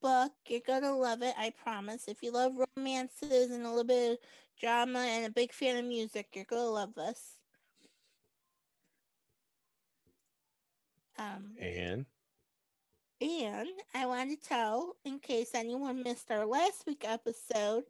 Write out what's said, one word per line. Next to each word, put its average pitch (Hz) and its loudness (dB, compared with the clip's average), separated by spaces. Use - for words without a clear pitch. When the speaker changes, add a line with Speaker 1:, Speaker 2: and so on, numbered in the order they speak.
Speaker 1:
book. 262 4
You're 233 -2
gonna 269 2
love 240 2
it, 247 2
I 220 -2
promise. 214 -6
If 214 -8
you 233 -4
love 254 4
romances 262 2
and 240 -4
a 233 -4
little 233 2
bit 240 6
of 240 -2
drama 240 2
and 233 0
a 214 -2
big 240 2
fan 254 2
of 240 -2
music, 220 -4
you're 190 -8
gonna 240 0
love 220 -2
this. - -8
Um, 202 -10
Speaker 2:
And? 90 -4
Speaker 1:
and 254 -4
I 254 -2
want 254 -2
to 294 -8
tell, 240 0
in 277 -6
case 233 -2
anyone 254 -2
missed 240 -4
our 214 2
last 311 2
week 294 -4
episode, 226 0